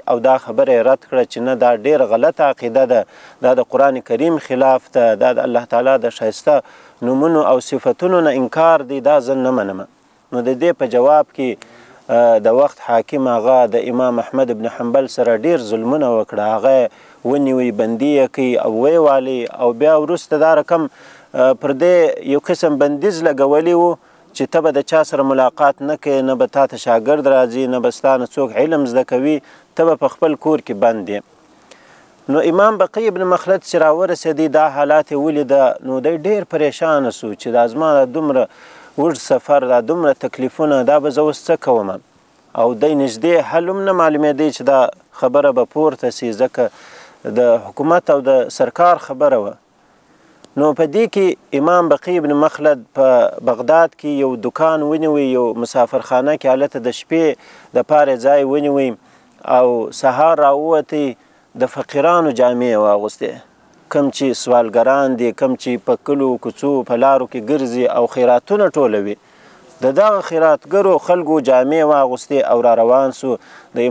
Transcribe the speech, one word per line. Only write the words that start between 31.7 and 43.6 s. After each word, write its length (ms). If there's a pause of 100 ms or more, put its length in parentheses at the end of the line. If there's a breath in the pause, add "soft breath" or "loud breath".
نو 160
امام 320
بقي 300
ابن 180
مخلد 340
چې 200
راورسېدی، 640 (100)
دا 100 (100)
حالات 360
یې 120
ولیده، 400 (240)
نو 160
دی 120
ډېر 360
پریشانه 640
سو 160
چې 240
دا 160
زما 240
دا 80 (120)
دومره 280 (540 loud breath)
اوږد 240
سفر، 500
دا 160
دومره 240 (140)
تکلیفونه، 520 (120)
دا 160
به 100
زه 100
اوس 200
څه 180
کوم؟ 260 (720)
او 140
دی 200
نږدې 400 (160)
حل 220